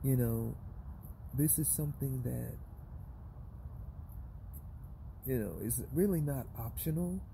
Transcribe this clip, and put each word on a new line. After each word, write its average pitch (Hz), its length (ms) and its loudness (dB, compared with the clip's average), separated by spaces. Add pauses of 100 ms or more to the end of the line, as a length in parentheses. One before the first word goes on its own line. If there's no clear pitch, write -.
you 135 120 6
know, 113 400 4 (760)
this 151 260 6
is 151 80 4
something 139 560 2
that, 120 300 0 (2750)
you 131 120 4
know, 98 240 2
is 120 200 0 (120)
really 175 280 6
not 139 260 0 (100)
optional. 165 640 0 (120)